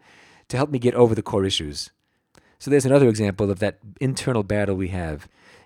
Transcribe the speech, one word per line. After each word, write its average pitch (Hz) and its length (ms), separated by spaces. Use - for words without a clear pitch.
to 123 80
help 147 120
me 135 100
get 120 160
over 120 200
the 107 60
core 98 240
issues." 76 460
So 131 120
there's 139 140
another 135 240
example 104 420
of 90 80
that 98 200
internal 131 440
battle 101 320
we 92 140
have. 82 380